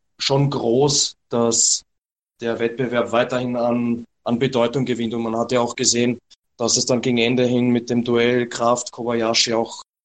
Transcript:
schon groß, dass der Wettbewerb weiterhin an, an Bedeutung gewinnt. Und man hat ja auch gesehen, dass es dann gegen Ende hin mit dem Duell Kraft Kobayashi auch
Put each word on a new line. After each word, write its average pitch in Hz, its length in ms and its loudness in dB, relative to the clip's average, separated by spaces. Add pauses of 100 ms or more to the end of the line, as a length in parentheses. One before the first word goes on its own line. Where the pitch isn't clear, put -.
(160)
schon 139 340 2
groß, 131 640 0 (140)
dass 117 520 0 (580)
der 117 200 -4
Wettbewerb 117 500 -2
weiterhin 123 460 -2
an, 120 480 -2 (180)
an 120 160 -2
Bedeutung 131 460 0
gewinnt. 117 300 -2
Und 117 80 -4
man 113 140 -4
hat 117 140 -2
ja 127 80 2
auch 117 160 -2
gesehen, 123 440 0 (380)
dass 117 200 0
es 120 100 -2
dann 123 140 2
gegen 120 180 0
Ende 123 260 4
hin 123 260 2
mit 120 200 0
dem 120 140 0
Duell 120 420 2
Kraft 120 460 -2
Kobayashi 117 600 -2
auch 113 300 -4 (220)